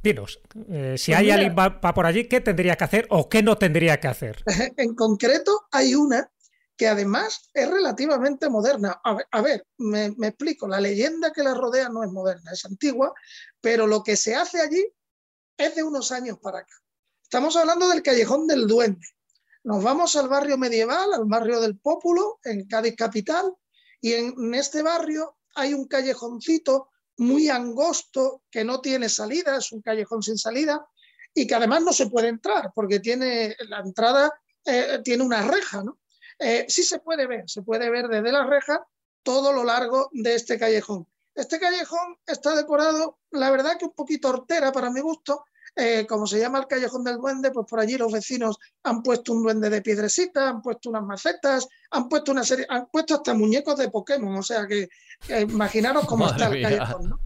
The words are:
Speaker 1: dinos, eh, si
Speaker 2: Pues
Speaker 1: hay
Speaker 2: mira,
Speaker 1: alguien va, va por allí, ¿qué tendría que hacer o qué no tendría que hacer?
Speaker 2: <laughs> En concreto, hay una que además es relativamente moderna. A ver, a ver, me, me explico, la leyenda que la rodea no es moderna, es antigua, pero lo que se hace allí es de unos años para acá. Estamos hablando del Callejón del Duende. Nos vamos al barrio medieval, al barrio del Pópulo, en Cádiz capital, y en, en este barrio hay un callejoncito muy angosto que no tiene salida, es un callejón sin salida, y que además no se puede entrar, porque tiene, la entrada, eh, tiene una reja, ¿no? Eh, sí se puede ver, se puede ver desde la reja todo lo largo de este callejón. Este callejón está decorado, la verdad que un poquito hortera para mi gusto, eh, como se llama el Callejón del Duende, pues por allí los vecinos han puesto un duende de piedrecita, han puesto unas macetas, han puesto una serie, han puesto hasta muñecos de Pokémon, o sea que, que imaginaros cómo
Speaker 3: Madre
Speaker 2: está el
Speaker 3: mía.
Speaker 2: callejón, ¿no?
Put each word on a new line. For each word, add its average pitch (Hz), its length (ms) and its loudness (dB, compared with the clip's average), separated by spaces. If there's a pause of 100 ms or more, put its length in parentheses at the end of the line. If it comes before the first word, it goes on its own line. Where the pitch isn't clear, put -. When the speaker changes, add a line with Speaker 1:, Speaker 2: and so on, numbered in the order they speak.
Speaker 1:
dinos, 127 380 -2 (280)
eh, 135 300 -4
si 160 140 0
Speaker 2:
Pues 160 60 4
Speaker 1:
hay 202 80 6
Speaker 2:
mira, 202 100 6
Speaker 1:
alguien 190 200 2
va, 190 120 4
va 180 260 0
por 175 120 2
allí, 214 220 2
¿qué 254 120 2
tendría 180 360 2
que - 80 0
hacer 208 240 2
o 165 200 4
qué 220 160 4
no 214 120 6
tendría 165 440 4
que 147 80 -2
hacer? 120 380 -6
Speaker 2:
<laughs> 208 300 -2
En 233 200 0
concreto, 247 720 2
hay 269 240 4
una 285 340 2 (480)
que 226 120 2
además 214 640 -2
es 277 160 0
relativamente 285 800 0
moderna. 214 520 0
A 220 120 0
ver, 226 160 -6
a 220 100 0
ver, 269 260 0 (120)
me, 208 400 -2
me 220 100 -2
explico, 277 400 -6
la 190 120 -2
leyenda 294 520 0
que 311 100 -4
la 262 120 2
rodea 254 340 0
no 226 160 -6
es 190 60 -6
moderna, 180 420 -6
es 185 140 -10
antigua, 262 480 -2 (460)
pero 226 260 2
lo 214 160 2
que 214 140 0
se 220 180 0
hace 339 260 -2
allí 320 240 2 (720)
es - 180 0
de 320 100 -2
unos 277 280 -4
años 247 300 -8
para 190 160 -8
acá. - 160 -18 (480)
Estamos 294 340 0
hablando 339 320 4
del 339 140 2
Callejón 262 440 2
del 269 200 2
Duende. 208 400 2 (580)
Nos 208 180 -2
vamos 302 320 2
al 277 140 2
barrio 277 300 2
medieval, 254 540 0
al 247 120 0
barrio 226 360 2
del 220 180 0
Pópulo, 349 680 0
en 202 240 -6
Cádiz 226 260 0
capital, 247 580 -2 (480)
y 233 120 0
en, 233 260 -2
en 233 160 -4
este 285 280 -2
barrio 320 560 -2 (180)
hay 277 180 -2
un 269 140 -6
callejoncito 269 1000 -2 (260)
muy 277 320 4
angosto 262 1000 -2
que 220 140 -2
no 254 160 -4
tiene 254 280 -2
salida, 269 480 -2
es - 160 -6
un 220 100 -12
callejón 220 400 -4
sin 208 160 -4
salida, 302 480 -2 (480)
y 262 120 0
que 240 80 0
además 240 280 4
no 339 100 2
se - 160 2
puede 233 200 2
entrar, 233 460 -2
porque 202 260 0
tiene, 233 560 -2 (120)
la 208 120 -10
entrada, 233 500 2 (340)
eh, 247 380 0
tiene 247 220 0
una 233 180 0
reja, 233 400 0
¿no? 226 160 -10 (400)
Eh, 233 300 0
sí 359 140 0
se 349 180 0
puede 311 260 -2
ver, 247 220 -8
se 208 140 -10
puede 226 280 -2
ver 240 180 -2
desde 220 220 0
la 277 160 2
reja 285 400 0 (360)
todo 269 300 2
lo 247 120 0
largo 247 480 0
de 233 220 0
este 233 240 -2
callejón. 208 480 0 (280)
Este 320 240 -4
callejón 349 680 -4
está 311 280 -2
decorado, 311 640 0 (140)
la 269 180 0
verdad 269 280 2
que 359 80 -6
un - 80 -10
poquito 285 340 -2
hortera 269 440 0
para 247 180 -4
mi 254 100 -4
gusto, 294 440 -4 (340)
eh, 226 280 0
como 214 200 -2
se 202 120 0
llama 247 200 0
el 269 80 -4
Callejón 254 380 -4
del 240 140 -4
Duende, 262 320 -2
pues 240 180 -4
por 226 100 -4
allí 226 200 0
los 233 120 0
vecinos 220 460 -2 (260)
han 233 200 -2
puesto 240 300 0
un 226 100 0
duende 220 260 2
de 208 140 0
piedrecita, 269 680 0
han 233 140 -6
puesto 240 260 -8
unas 220 140 -4
macetas, 254 640 -2 (220)
han 247 180 -2
puesto 294 240 0
una 254 120 0
serie, 262 260 0
han 247 160 -4
puesto 320 300 0
hasta 247 180 -2
muñecos 247 420 2
de 247 140 -2
Pokémon, 208 460 -4
o 196 60 -6
sea 208 240 -4
que, 202 220 -4 (380)
que 226 160 0
imaginaros 220 640 0
cómo 226 180 2
Speaker 3:
Madre 151 120 0
Speaker 2:
está 233 120 2
el 131 60 2
Speaker 3:
mía. 131 140 0 (100)
Speaker 2:
callejón, 120 320 -4
¿no? - 160 -2